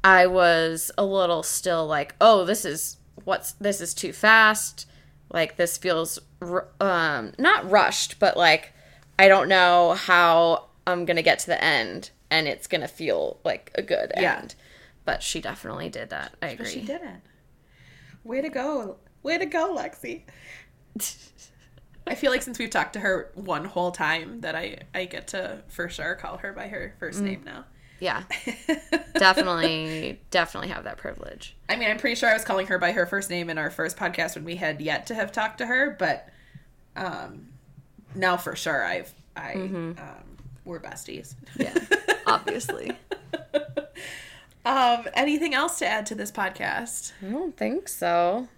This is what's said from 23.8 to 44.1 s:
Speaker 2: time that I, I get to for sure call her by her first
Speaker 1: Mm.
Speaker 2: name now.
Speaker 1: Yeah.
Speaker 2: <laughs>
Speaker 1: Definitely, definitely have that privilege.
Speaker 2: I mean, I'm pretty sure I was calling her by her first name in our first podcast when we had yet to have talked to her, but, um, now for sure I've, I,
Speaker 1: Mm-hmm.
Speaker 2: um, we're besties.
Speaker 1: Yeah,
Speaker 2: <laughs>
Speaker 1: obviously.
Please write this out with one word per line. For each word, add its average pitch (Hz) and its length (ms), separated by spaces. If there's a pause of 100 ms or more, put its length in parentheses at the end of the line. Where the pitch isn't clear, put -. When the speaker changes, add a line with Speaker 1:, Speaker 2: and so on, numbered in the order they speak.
Speaker 2:
time 165 480
that 160 160
I, 160 220 (160)
I 185 100
get - 240
to - 400
for 175 220
sure 170 240
call - 240
her 196 160
by 196 140
her 190 300
first 170 220
Speaker 1:
Mm. 202 40
Speaker 2:
name 190 200
now. - 200 (360)
Speaker 1:
Yeah. 170 220 (480)
Speaker 2:
<laughs> 320 480
Speaker 1:
Definitely, 165 1000 (100)
definitely 180 380
have - 160
that - 140
privilege. - 580 (120)
Speaker 2:
I 202 60
mean, 226 160
I'm 214 80
pretty 233 160
sure 233 140
I 220 40
was 220 120
calling 190 240
her 190 100
by 226 140
her 185 140
first 196 240
name 175 200
in 160 80
our 147 120
first 160 260
podcast 170 400
when 151 80
we 170 100
had 156 260
yet 151 280
to 233 80
have 208 160
talked 220 260
to 247 80
her, 269 320
but, 165 300 (640)
um, - 540 (680)
now 185 220
for - 180
sure 139 300
I've, 90 280 (220)
I, 156 200
Speaker 1:
Mm-hmm. 175 460
Speaker 2:
um, - 360 (280)
we're 170 140
besties. - 560 (220)
Speaker 1:
Yeah, - 180 (260)
Speaker 2:
<laughs> - 280
Speaker 1:
obviously. - 640 (1700)